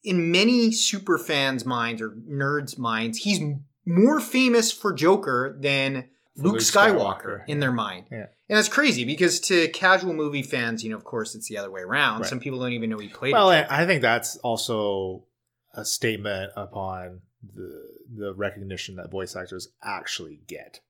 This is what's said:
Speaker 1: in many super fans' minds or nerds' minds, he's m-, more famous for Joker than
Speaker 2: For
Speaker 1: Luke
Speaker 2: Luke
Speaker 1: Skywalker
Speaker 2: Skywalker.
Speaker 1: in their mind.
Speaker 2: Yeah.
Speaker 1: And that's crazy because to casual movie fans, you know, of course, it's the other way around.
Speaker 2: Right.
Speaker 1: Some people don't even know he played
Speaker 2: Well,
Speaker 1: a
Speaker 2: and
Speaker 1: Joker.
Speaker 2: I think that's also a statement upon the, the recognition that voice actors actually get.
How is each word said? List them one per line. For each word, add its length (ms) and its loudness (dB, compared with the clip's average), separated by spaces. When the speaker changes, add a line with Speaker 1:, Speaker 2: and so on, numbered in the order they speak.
Speaker 1:
in 280 0
many 400 6
super 480 0
fans' 460 0
minds 380 -2
or 80 -6
nerds' 500 -2
minds, 400 -2
he's 220 0
m-, 240 -4
more 340 6
famous 500 4
for 220 -2
Joker 680 2
than 480 0
Speaker 2:
For 60 -8
Speaker 1:
Luke 120 2
Speaker 2:
Luke 80 0
Speaker 1:
Skywalker 600 4
Speaker 2:
Skywalker. 260 -10
Speaker 1:
in 120 -2
their 120 2
mind. 400 -4
Speaker 2:
Yeah. 140 -10
Speaker 1:
And 100 4
that's 100 2
crazy 360 2
because 360 2
to 280 4
casual 440 2
movie 300 -4
fans, 420 -4
you 60 -6
know, 60 -8
of 80 -16
course, 300 -8
it's 140 -12
the 100 -8
other 120 -8
way 100 -10
around. 400 0
Speaker 2:
Right. 80 -4
Speaker 1:
Some 120 -4
people 200 -8
don't 120 -4
even 180 -4
know 80 -6
he 100 -12
played 240 -4
Speaker 2:
Well, 180 6
Speaker 1:
a 60 8
Speaker 2:
and 120 4
Speaker 1:
Joker. 140 0
Speaker 2:
I 40 2
think 160 2
that's 360 2
also 840 -2
a 140 -12
statement 680 -4
upon 680 -10
the, 340 -16
the 200 -8
recognition 640 -8
that 140 -14
voice 240 -8
actors 340 -12
actually 640 -10
get. 440 -18